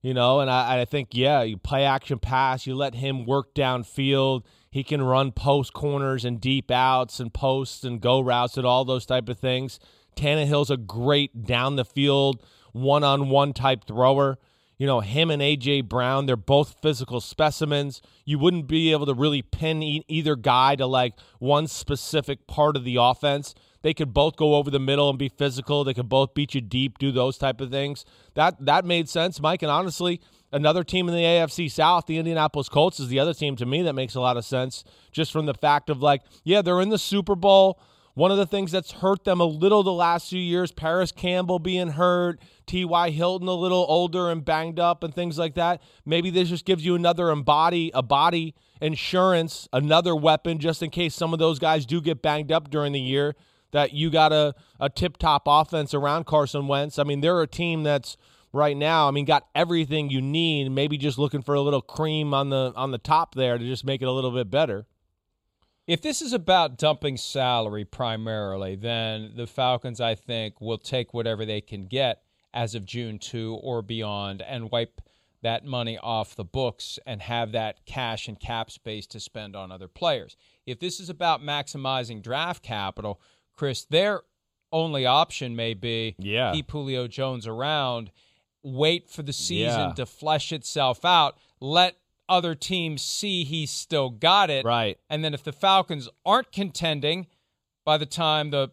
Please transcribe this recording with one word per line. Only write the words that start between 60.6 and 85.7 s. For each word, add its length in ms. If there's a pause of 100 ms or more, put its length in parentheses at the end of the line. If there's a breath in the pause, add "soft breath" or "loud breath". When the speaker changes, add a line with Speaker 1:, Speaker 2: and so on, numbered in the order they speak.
Speaker 1:
maybe 260
just 200
looking 240
for 140
a 60
little 200
cream 520
on 160
the, 280
on 140
the 60
top 380
there 220
to 80
just 180
make 180
it 60
a 60
little 180
bit 180
better. 360 (1000)
Speaker 2:
If 140
this 220
is 100
about 460
dumping 380
salary 680
primarily, 920
then 600
the 100
Falcons, 560
I 140
think, 440
will 200
take 340
whatever 320
they 160
can 240
get 380 (320)
as 180
of 120
June 340
two 420
or 220
beyond 580
and 300
wipe 280 (440)
that 200
money 380
off 340
the 100
books 600
and 160
have 300
that 340
cash 420
and 120
cap 320
space 360
to 120
spend 360
on 160
other 160
players. 480 (300)
If 140
this 200
is 80
about 360
maximizing 800
draft 400
capital, 580 (320)
Chris, 300
their 380 (500)
only 340
option 500
may 200